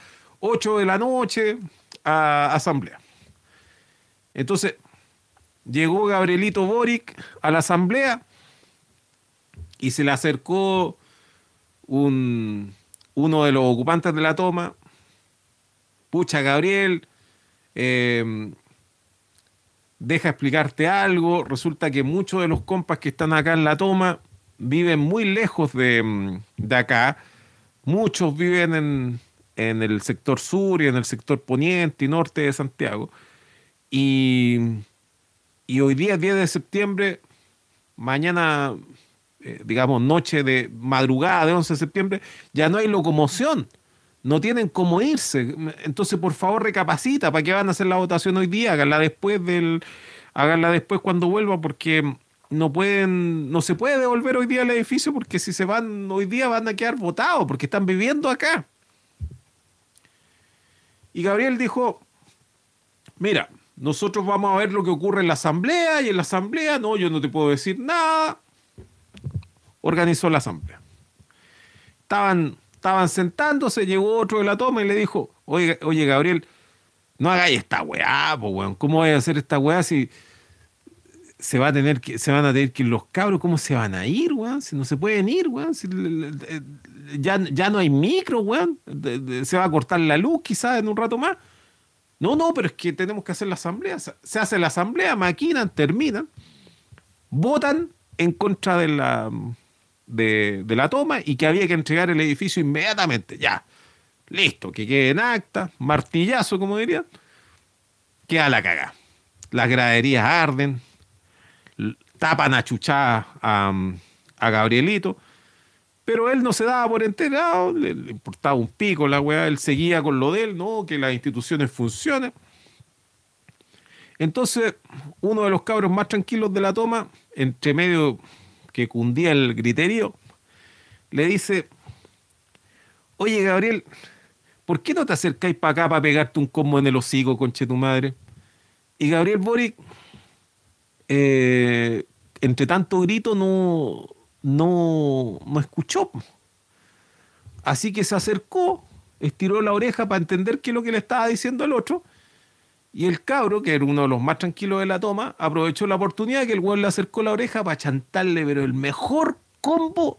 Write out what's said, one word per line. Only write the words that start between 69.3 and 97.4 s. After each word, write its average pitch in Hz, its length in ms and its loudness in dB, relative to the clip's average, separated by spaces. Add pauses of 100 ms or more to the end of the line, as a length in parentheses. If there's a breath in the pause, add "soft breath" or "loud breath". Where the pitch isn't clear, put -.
Organizó 170 500 2
la 156 80 4
asamblea. 87 420 -8 (1200 soft breath)
Estaban, 190 540 0 (180)
estaban 185 340 2
sentándose, 233 800 0
llegó 196 320 2
otro 220 200 0
de 208 60 2
la 202 120 0
toma 240 260 0
y 202 60 0
le 202 60 0
dijo, 202 360 -2 (140)
"Oye, 165 380 0
oye, 156 240 2
Gabriel, 151 400 2 (720 soft breath)
no 160 120 2
hagáis 180 280 4
esta - 240 -4
weá, 139 560 0
po, 110 100 -6
weón. 98 260 -4
¿Cómo 151 260 0
vais 160 140 6
a 143 40 6
hacer 143 200 0
esta 147 200 -2
weá 156 240 2
si 139 280 0 (1300 soft breath)
se - 200 -2
va 131 100 4
a 151 40 4
tener 139 280 2
que, 120 180 -10
se 143 140 0
van 147 120 4
a 139 80 4
tener 131 200 2
que 135 100 -4
ir 120 60 2
los 113 180 0
cabros? 190 340 0
¿Cómo 170 180 0
se - 160 -4
van 110 200 0
a 92 120 -4
ir, 285 260 0
weón? 254 300 -4
Si - 120 -10
no 135 100 -4
se 139 120 -4
pueden 202 320 0
ir, 339 200 0
weón. 294 260 -4
Si - 120 -10
le, 185 240 -4
le, 160 180 -4 (200)
eh, 160 120 -8 (580)
ya, 185 200 0 (140)
ya 180 180 2
no 208 80 2
hay 175 120 4
micro, 226 500 2
weón. 277 460 0
De, 143 320 -6
de, 127 260 -6
se 180 140 0
va 185 60 2
a 185 60 0
cortar 156 300 2
la 156 160 4
luz 269 260 2
quizás 240 360 -2
en 220 100 -2
un 208 80 -2
rato 226 220 -2
más". 349 180 -2 (840 soft breath)
"No, 220 160 2
no, 330 180 2
pero 208 140 -2
es - 60 -10
que 170 200 -4
tenemos 190 300 -4
que 190 80 -8
hacer 196 160 -6
la 180 60 -4
asamblea". 285 440 -8
Se, - 240 -14
se - 160 -6
hace 214 200 0
la 170 100 2
asamblea, 254 480 0
maquinan, 220 580 0
terminan, 214 540 0 (1000 soft breath)
votan 285 600 0 (260)